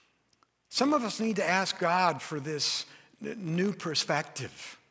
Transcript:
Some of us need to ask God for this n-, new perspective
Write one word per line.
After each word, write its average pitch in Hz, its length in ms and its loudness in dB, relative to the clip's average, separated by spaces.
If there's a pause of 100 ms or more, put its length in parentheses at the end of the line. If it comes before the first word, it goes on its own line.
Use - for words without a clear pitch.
(680)
Some 277 240 2
of 269 120 2
us 208 160 -4
need 220 160 0
to 185 120 0
ask 185 300 2
God 170 420 4
for 151 200 -6
this 147 460 -2 (380)
n-, 190 320 -4
new 190 160 2
perspective - 1040 -4 (120)